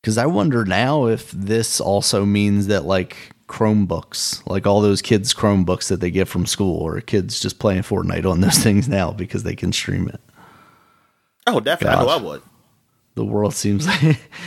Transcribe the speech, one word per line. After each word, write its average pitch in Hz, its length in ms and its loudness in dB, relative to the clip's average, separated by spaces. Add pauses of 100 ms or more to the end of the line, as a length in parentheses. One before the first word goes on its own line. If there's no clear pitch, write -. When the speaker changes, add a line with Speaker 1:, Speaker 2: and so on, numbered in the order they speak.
Speaker 1:
'Cause 110 140 0
I 117 80 0
wonder 160 400 2
now 123 420 0
if 110 240 -4
this 104 500 -2
also 101 440 0
means 101 420 2
that, 98 180 0
like, 92 480 -4 (140)
Chromebooks, 101 1000 -2
like, 95 200 -2
all 101 140 6
those 101 200 4
kids' 101 320 2
Chromebooks 92 560 2
that 90 100 0
they 90 120 -2
get 92 160 0
from 87 180 -2
school, 92 360 -2
or 80 200 -4
kids 98 380 -2
just - 200 -6
playing 95 240 0
Fortnite 87 460 -2
on 87 120 2
those 98 160 4
<laughs> - 60 0
things 107 240 4
now 95 240 0
because 92 320 -8
they 90 120 -6
can 92 180 -4
stream 95 360 -4
it. - 100 -14 (1300)
Speaker 2:
Oh, 208 120 2
definitely. 143 380 0
I - 40 4
know 120 60 2
Speaker 1:
Gosh. 151 120 0
Speaker 2:
I 110 40 -8
would. 73 180 -10 (760)
Speaker 1:
The 113 100 -4
world 104 280 0
seems 104 340 0
<laughs> 185 160 0
like, 156 160 4 (280)